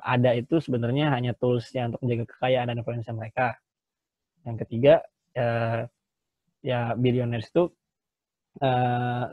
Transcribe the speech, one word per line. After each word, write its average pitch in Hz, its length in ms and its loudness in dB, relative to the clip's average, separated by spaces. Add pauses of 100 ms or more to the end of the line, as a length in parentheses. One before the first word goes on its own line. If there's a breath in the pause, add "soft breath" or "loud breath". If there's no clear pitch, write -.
ada 123 320 4
itu 123 240 0
sebenarnya 131 560 0
hanya 123 220 -2
toolsnya 123 540 0
untuk - 120 -8
menjaga 117 220 0 (120)
kekayaan 127 340 0
dan 120 120 -4
influence 120 300 -6
mereka. 113 420 -4 (920)
Yang 113 100 -6 (100)
ketiga, 127 260 6 (440)
eh, 117 480 -2 (800)
ya 120 320 0
billionaires 120 540 0
itu, 175 180 2 (920)
eh, 123 720 0